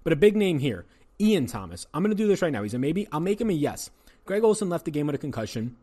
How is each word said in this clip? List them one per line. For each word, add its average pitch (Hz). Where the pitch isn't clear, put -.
But 160
a -
big 208
name 190
here, 120
Ian 202
Thomas. 92
I'm 156
gonna 214
do 214
this 190
right 165
now. 104
He's 107
a 123
maybe. 160
I'll 151
make 196
him 226
a 180
yes. 139
Greg 208
Olsen 214
left 170
the 165
game 147
with 147
a 135
concussion. 120